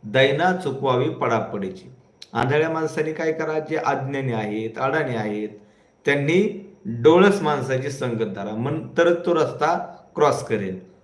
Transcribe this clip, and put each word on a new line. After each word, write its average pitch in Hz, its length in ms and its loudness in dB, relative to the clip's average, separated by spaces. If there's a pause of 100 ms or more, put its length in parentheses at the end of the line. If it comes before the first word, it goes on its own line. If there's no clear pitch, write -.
दैना 143 520 2
चुकवावी 131 540 0
पडापडीची." 107 800 -4 (420)
आंधळ्या 143 360 2
माणसाने 156 440 -4
काय 160 180 -2
करा, 156 280 -4
जे 156 160 -6
अज्ञानी 135 580 -2
आहेत, 110 440 -4
अडाणी 135 380 -2
आहेत, 107 340 -4 (560)
त्यांनी 160 680 0 (140)
डोळस 165 560 6
माणसाची 135 500 -2
संगत 113 440 -4
धरा, 101 200 -8
मग 139 420 -4
तरच 170 280 4
तो 170 100 2
रस्ता 156 600 0 (200)
क्रॉस 143 280 2
करेल. 95 440 -4 (160)